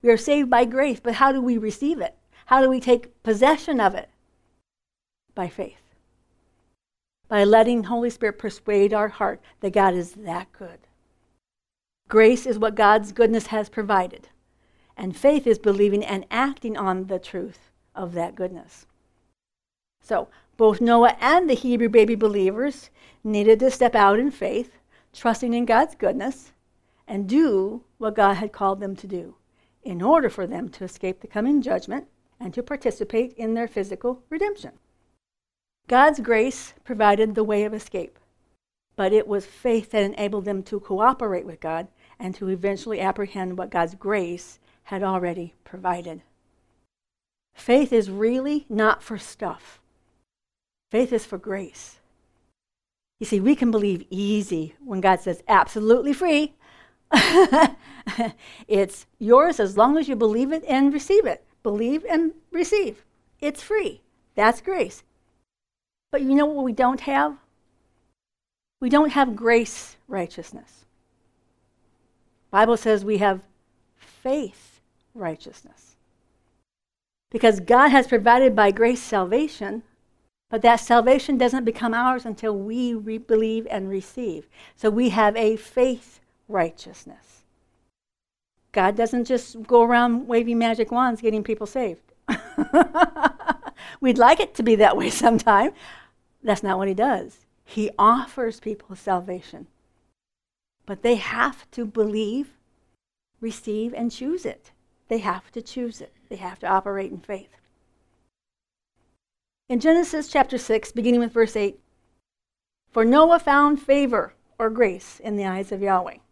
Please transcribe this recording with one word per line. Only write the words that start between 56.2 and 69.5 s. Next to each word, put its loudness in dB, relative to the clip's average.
<laughs> 4
It's -2
yours 4
as -2
long 4
as -2
you -2
believe 0
it -6
and 2
receive 2
it. -6
Believe -2
and 0
receive. -4
It's -8
free. -6
That's 0
grace. -6
But -2
you 2
know 4
what -4
we -4
don't 0
have? -2
We -4
don't 4
have 0
grace 0